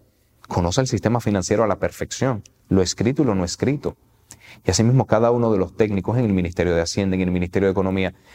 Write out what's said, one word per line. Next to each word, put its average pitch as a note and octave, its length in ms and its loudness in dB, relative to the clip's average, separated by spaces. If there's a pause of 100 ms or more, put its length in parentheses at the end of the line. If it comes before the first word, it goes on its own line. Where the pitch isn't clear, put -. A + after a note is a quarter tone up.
(480)
Conoce F2+ 320 -2
el C3 60 -2
sistema A2+ 340 -2
financiero G#2 440 0
a - 20 0
la F#2+ 120 -2
perfección, G#2+ 640 -4 (280)
lo F#2+ 100 4
escrito A2+ 400 0
y C#3+ 60 2
lo G#2 80 2
no F#2 100 0
escrito. A#2 540 -4 (680)
Y - 60 0
asimismo A#2 360 4
cada A#2 240 4
uno A#2+ 220 2
de G2 60 2
los G#2+ 180 -4
técnicos G#2+ 420 0
en B2 60 0
el G#2 80 0
Ministerio F2 420 0
de E2 60 2
Hacienda, F#2+ 340 -2
en F#2 80 0
el F2+ 80 0
Ministerio F2+ 380 0
de F#2 40 2
Economía, F#2+ 420 0 (200)